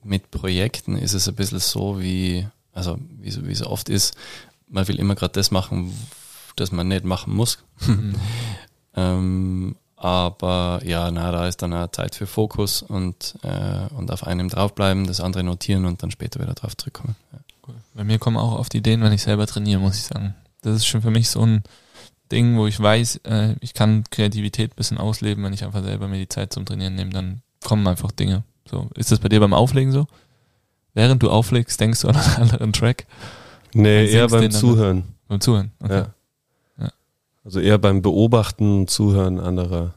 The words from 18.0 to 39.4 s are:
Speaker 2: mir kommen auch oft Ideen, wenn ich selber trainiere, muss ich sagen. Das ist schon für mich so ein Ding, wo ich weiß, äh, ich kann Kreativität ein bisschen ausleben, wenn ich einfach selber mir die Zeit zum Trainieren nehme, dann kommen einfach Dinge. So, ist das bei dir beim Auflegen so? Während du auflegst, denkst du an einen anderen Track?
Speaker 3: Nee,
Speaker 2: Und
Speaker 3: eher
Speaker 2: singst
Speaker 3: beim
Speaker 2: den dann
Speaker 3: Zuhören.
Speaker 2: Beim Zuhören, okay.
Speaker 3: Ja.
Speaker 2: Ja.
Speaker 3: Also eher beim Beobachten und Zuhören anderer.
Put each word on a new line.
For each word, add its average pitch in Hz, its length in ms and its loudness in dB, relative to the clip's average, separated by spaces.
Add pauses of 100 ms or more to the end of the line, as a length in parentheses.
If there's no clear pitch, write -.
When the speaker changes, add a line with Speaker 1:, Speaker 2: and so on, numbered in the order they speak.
Speaker 2:
mir 110 160 0
kommen 113 180 0
auch 113 220 -2
oft 117 160 -6
Ideen, 113 260 2
wenn 107 120 6
ich 104 100 0
selber 104 240 0
trainiere, 104 340 0
muss 98 140 2
ich 107 80 -6
sagen. - 320 -6 (260)
Das 110 140 0
ist 110 100 0
schon 110 160 0
für 113 100 0
mich 113 180 2
so 110 120 -2
ein 110 220 4 (680)
Ding, 120 260 4
wo 107 100 2
ich 101 120 -2
weiß, 110 460 2
äh, 110 360 0
ich - 120 -12
kann 107 380 4
Kreativität 107 640 -2
ein - 20 -20
bisschen - 220 -4
ausleben, 104 460 -2
wenn 98 100 -4
ich 98 100 -8
einfach 98 200 -6
selber 101 240 -6
mir 98 120 -4
die 92 100 -8
Zeit 98 240 -6
zum 98 120 -8
Trainieren 95 300 -4
nehme, 95 160 -4
dann 95 300 -6 (220)
kommen 104 240 2
einfach 90 240 -2
Dinge. 98 320 0 (260)
So, - 260 -6
ist - 160 0
das 110 80 4
bei 104 100 0
dir 107 100 6
beim 101 140 6
Auflegen 131 380 4
so? 143 160 2 (840)
Während 120 300 4
du 110 80 4
auflegst, 117 480 2
denkst 113 220 2
du - 80 0
an 127 80 6
einen - 180 4
anderen 113 380 4
Track? 117 320 0 (680)
Speaker 3:
Nee, 107 280 8
Speaker 2:
Und 107 80 6
Speaker 3:
eher 117 200 6
Speaker 2:
singst - 40 2
Speaker 3:
beim 113 80 6
Speaker 2:
den 110 100 4
dann 107 80 2
Speaker 3:
Zuhören. 107 440 4 (240)
Speaker 2:
Beim 101 140 -2
Zuhören, 104 300 2 (100)
okay. 101 160 -2
Speaker 3:
Ja. 98 100 0 (720)
Speaker 2:
Ja. - 100 -6 (560)
Speaker 3:
Also 95 140 -4
eher 101 180 6
beim 98 240 4
Beobachten 104 800 4
und 95 100 0
Zuhören 98 500 2
anderer. 90 580 -2